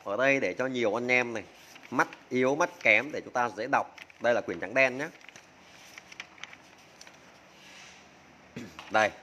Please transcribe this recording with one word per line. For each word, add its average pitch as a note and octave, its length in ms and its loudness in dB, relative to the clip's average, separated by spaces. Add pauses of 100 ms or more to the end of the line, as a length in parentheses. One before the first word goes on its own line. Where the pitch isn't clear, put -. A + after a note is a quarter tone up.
ở G2+ 120 -4
đây C3+ 240 4
để F#2 140 -2
cho B2+ 120 -2
nhiều A#2 320 0
anh B2 100 -2
em B2 260 2
này, G#2 80 -8 (480)
mắt D#3 180 0 (200)
yếu, B2+ 280 0
mắt F3 140 0 (120)
kém A#2+ 300 4
để G2 80 -8
chúng - 120 -12
ta A#2+ 240 0
dễ A2 160 -6
đọc. A2+ 240 0 (240)
Đây A#2 140 4
là G#2+ 60 0
quyển E2+ 200 -6
trắng F#2+ 140 -6
đen C3 240 4
nhé. D3+ 100 -6 (3750)
Đây. G#2+ 200 4 (120)